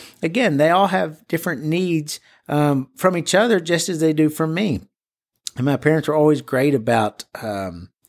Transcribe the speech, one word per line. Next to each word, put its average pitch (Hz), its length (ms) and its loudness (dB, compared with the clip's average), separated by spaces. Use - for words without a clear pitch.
again, 175 340 0
they 156 140 4
all 190 160 4
have 175 400 -4
different 165 360 -4
needs, 160 560 -2
um, 143 480 0
from 185 220 0
each 170 180 -2
other, 214 240 4
just 165 300 -2
as 160 100 -6
they 160 140 2
do 156 160 2
from 160 240 -4
me. 170 280 -2
And 123 100 -4
my 139 120 2
parents 151 300 2
were 151 80 -2
always 151 260 4
great 135 320 0
about, 113 520 0
um, 95 520 -8